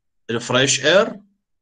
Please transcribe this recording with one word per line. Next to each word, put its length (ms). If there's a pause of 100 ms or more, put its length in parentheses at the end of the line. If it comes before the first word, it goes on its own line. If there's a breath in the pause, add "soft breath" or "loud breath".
(300)
الفريش 540
إير، 360 (420)